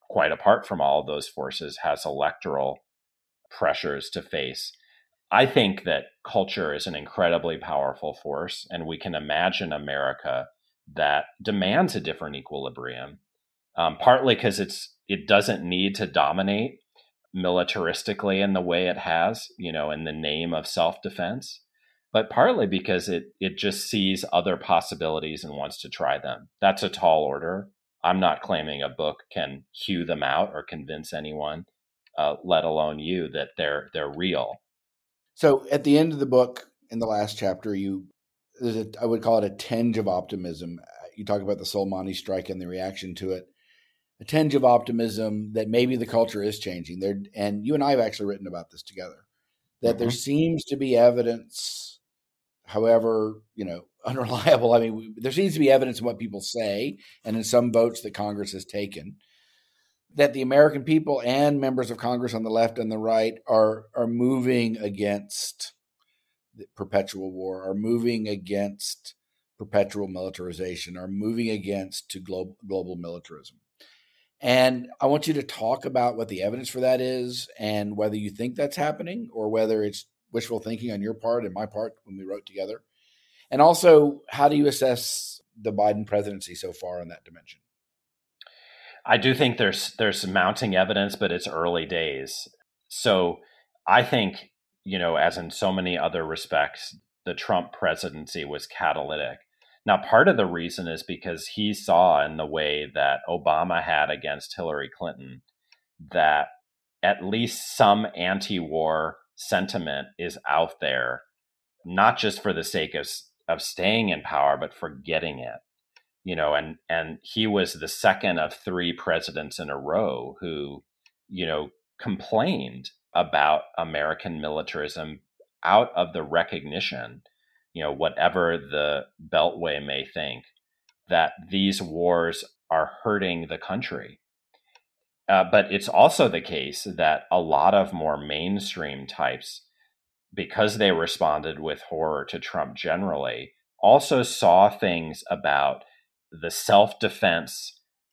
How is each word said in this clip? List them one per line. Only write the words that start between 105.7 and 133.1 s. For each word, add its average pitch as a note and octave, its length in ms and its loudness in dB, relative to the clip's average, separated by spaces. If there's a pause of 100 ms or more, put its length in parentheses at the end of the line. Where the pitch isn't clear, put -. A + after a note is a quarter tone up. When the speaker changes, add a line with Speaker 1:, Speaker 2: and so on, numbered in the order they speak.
Speaker 1:
that D2+ 360 4 (560)
at F#2+ 200 2
least A2 540 -4
some G#2+ 380 6
anti-war D#2+ 1040 -2 (180)
sentiment E2+ 720 -4 (100)
is E2+ 300 -8
out D#2 340 0
there, B1 400 -2 (640)
not G2 320 4
just G#2 240 -2
for G2+ 120 0
the D#2+ 100 -4
sake D#2+ 320 -4
of, D2 120 -6 (400)
of E2 140 -2
staying G#2 480 0
in D#2 140 -2
power, C#2+ 340 2
but D2 160 -8
for - 160 -10
getting D#2 480 -6
it. A#1 220 -12 (640)
You F#2 120 -6
know, D2+ 200 0
and, D#2 220 -4 (120)
and D#2+ 320 -4
he - 240 -4
was G2+ 280 0
the D#2+ 140 -10
second F#2+ 520 0
of D#2 160 -4
three F2+ 360 -4
presidents D#2 680 -4
in D#2 100 -10
a C#2 80 -6
row C#2 640 -4
who, C#2+ 440 -8 (460)
you F2+ 160 -6
know, D2+ 240 -2 (300)
complained G2 920 -4 (240)
about D2+ 480 2 (160)
American D#2+ 640 -4
militarism D#2 800 -8 (440)
out G#2+ 320 6
of E2+ 180 0
the E2 100 -4
recognition, D2 960 -4 (520)
you E2 100 -8
know, D2+ 80 -2
whatever E2+ 640 2
the D2 440 -2 (220)
Beltway D#2 600 0
may C2+ 180 -6
think, C#2 420 -10 (640)
that D#2+ 240 4 (160)
these G2 320 0
wars E2+ 640 0 (280)
are D#2 200 0 (120)
hurting F#2 440 -2